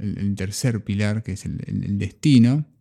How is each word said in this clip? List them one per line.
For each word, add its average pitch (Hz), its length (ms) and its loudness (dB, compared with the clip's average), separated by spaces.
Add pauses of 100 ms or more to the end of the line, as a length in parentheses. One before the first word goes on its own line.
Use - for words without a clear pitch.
el, 101 180 -6
el 101 160 -2
tercer 101 480 -4
pilar, 104 400 -2
que 98 100 -8
es - 120 -10
el, - 220 -8
el, 101 180 -4
el 101 140 -2
destino, 127 680 4 (140)